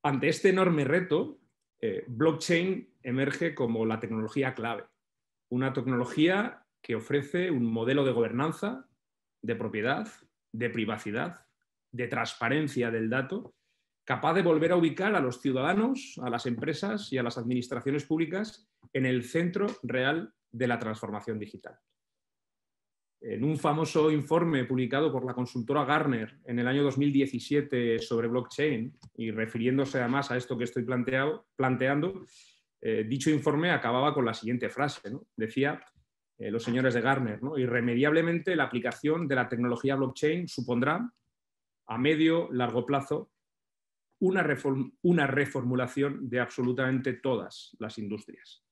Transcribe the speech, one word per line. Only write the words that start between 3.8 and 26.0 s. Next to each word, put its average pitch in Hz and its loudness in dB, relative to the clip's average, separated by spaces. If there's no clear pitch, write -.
la 110 0
tecnología 113 -2
clave, 113 -6
una 131 0
tecnología 135 0
que 117 -4
ofrece 147 -2
un 123 2
modelo 117 2
de 127 2
gobernanza, 156 -2
de 113 -2
propiedad, 110 -2
de 113 -2
privacidad, 113 -4
de 120 -4
transparencia 120 -2
del 113 0
dato, 135 -4
capaz 147 0
de 190 4
volver 165 4
a 180 4
ubicar 175 2
a 170 4
los 127 0
ciudadanos, 185 0
a 123 -2
las 117 -2
empresas 135 -2
y 131 0
a 123 0
las 117 -4
administraciones 127 -2
públicas 165 -4
en 131 2
el 123 2
centro 175 0
real 131 0
de 120 -2
la 120 2
transformación 107 -6
digital. - -14
En 107 -6
un 151 0
famoso 156 2
informe 156 2
publicado 131 0
por 127 -2
la 123 -4
consultora 123 -2
Gartner 135 0